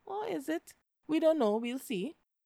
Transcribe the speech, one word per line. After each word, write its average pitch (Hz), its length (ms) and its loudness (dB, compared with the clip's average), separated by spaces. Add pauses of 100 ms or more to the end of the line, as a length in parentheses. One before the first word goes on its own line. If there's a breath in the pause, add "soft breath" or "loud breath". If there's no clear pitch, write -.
Or 415 220 -8
is 330 220 -6
it? 320 260 -6 (320)
We 311 140 2
don't 320 180 6
know. 214 180 4
We'll 240 220 -4
see 247 380 -4 (300)